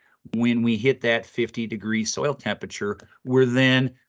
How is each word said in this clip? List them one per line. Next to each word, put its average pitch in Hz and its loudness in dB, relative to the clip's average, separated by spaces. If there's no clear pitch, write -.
when 117 2
we 117 2
hit 127 0
that 117 0
fifty 117 -6
degree 110 -4
soil 143 -4
temperature. 101 -6
We're 131 4
then 131 2